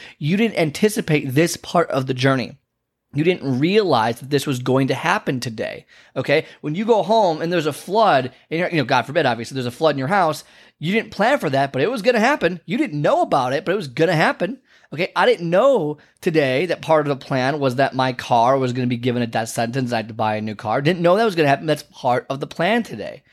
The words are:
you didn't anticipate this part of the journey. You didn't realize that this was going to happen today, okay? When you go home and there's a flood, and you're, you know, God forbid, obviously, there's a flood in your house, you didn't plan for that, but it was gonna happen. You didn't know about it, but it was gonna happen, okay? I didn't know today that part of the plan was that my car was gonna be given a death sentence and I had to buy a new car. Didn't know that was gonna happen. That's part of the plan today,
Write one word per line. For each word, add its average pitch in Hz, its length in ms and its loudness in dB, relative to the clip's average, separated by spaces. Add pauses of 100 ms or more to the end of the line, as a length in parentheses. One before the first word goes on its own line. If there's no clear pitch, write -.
(200)
you 160 180 0
didn't 226 220 0
anticipate 160 720 0
this 170 240 2
part - 320 -2
of 135 160 -2
the 131 80 -2
journey. 127 440 -2 (560)
You 147 120 0
didn't 139 340 0
realize 147 600 2
that 135 100 -14
this 143 180 0
was 131 120 -2
going 131 280 2
to 131 80 -2
happen 165 460 -2
today, 110 440 -8 (300)
okay? 143 300 0 (160)
When 151 140 -6
you 214 100 -4
go 214 180 2
home 185 380 2
and 165 100 -4
there's 170 140 0
a 151 80 -2
flood, 175 580 2 (180)
and 160 100 -4
you're, 180 100 -2
you 170 80 -2
know, 139 80 0
God 127 200 0
forbid, 151 200 0
obviously, 117 300 -4
there's 131 100 -4
a 123 60 -6
flood 151 240 2
in 139 40 -6
your 131 80 -4
house, 165 380 0 (340)
you 165 140 -4
didn't 214 180 -2
plan 247 260 0
for 180 120 -2
that, 135 240 0
but 131 80 0
it 180 100 0
was 262 100 -4
gonna 240 180 2
happen. 202 460 0
You 185 120 -4
didn't 165 240 -2
know 240 200 2
about 139 320 0
it, 147 120 -4
but 170 80 0
it 202 40 0
was 165 120 -6
gonna 160 260 0
happen, 190 460 0 (320)
okay? 165 200 -4
I 175 120 2
didn't 190 240 2
know 185 480 2 (240)
today 151 460 2
that 165 140 -4
part 156 240 2
of 143 140 -2
the - 60 -20
plan 135 340 -2
was 131 160 0
that 135 180 2
my 131 200 0
car 123 440 2
was 131 140 0
gonna 123 160 -2
be 123 100 -2
given 120 240 -2
a 117 60 -2
death 113 220 -4
sentence 120 400 -4
and 120 40 -6
I 117 40 0
had 110 100 -4
to 117 60 -12
buy 110 240 -2
a 107 40 -4
new 107 140 -6
car. 110 260 -4
Didn't 165 200 2
know 175 160 4
that 233 80 2
was 202 100 0
gonna 156 140 4
happen. 143 160 2
That's 151 180 0
part - 460 -2
of 139 100 -4
the 151 80 -8
plan 208 340 -2
today, 92 520 -10